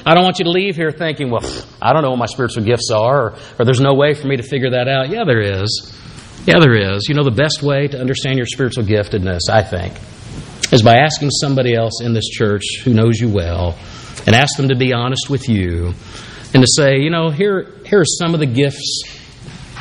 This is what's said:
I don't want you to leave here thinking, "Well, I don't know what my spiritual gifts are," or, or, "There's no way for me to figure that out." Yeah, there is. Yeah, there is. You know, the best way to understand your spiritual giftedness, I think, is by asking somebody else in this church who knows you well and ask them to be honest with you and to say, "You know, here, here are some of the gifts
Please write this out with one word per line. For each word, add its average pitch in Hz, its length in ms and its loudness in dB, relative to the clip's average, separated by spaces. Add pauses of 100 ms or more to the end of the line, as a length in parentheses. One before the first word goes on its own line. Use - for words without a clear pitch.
I 156 80 6
don't 180 120 6
want 185 120 0
you 190 60 -2
to 170 80 0
leave 185 240 0
here 160 160 -2
thinking, 151 380 -4
"Well, 107 140 -2 (380)
I 120 120 4
don't 160 80 4
know 135 80 0
what 127 100 -2
my 120 60 0
spiritual 117 400 -4
gifts 117 260 0
are," 117 360 2
or, - 60 -6 (260)
or, 120 60 4
"There's 120 140 4
no 139 140 4
way 143 200 4
for 139 140 -6
me 139 80 0
to 117 80 -6
figure 131 280 -2
that 123 180 0
out." 135 200 -2
Yeah, 226 140 -4
there 127 160 2
is. 101 540 -4 (520)
Yeah, 175 140 4
there 135 160 6
is. 101 320 0
You 147 80 -2
know, 147 80 2
the 135 80 2
best 143 320 0
way 143 240 0
to 135 100 -6
understand 131 380 -4
your 123 100 -2
spiritual 123 380 -2
giftedness, 98 680 0
I 107 140 4
think, 90 300 -6 (800)
is 123 80 6
by 117 140 8
asking 147 340 2 (100)
somebody 131 340 0
else 113 280 -2
in 120 100 -2
this 113 160 -2
church - 560 -2
who 127 100 2
knows 113 280 4
you 120 80 0
well 87 480 -2 (500)
and 107 80 4
ask 139 220 2
them 135 100 0
to 135 80 2
be 127 160 0
honest 123 380 -4
with 139 180 -4
you 87 460 -2 (600)
and 131 80 8
to 123 60 6
say, 135 320 4
"You 151 120 0
know, 165 180 0
here, 190 380 -2 (180)
here 208 160 4
are 156 40 4
some 165 280 -2
of 156 80 0
the 156 40 0
gifts 135 580 -2 (760)